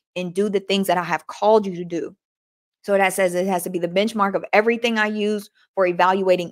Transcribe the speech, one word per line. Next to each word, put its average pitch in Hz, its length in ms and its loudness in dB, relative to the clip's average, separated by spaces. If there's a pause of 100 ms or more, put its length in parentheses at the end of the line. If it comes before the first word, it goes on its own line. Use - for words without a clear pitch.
(180)
and 180 160 -6
do 202 160 0
the 196 100 0
things 196 280 -2
that 180 100 2
I 175 60 -2
have 156 240 -6
called 214 380 2
you 185 120 -8
to 180 80 -8
do." 170 300 -8 (680)
So 202 140 0
that 190 160 2
says 185 200 0
it 180 140 0
has 180 160 -2
to 185 60 -6
be 180 100 -4
the 175 80 -4
benchmark 196 480 0
of 170 160 -4
everything 226 480 2
I 214 80 0
use 208 420 -4 (240)
for 190 140 2
evaluating 180 640 2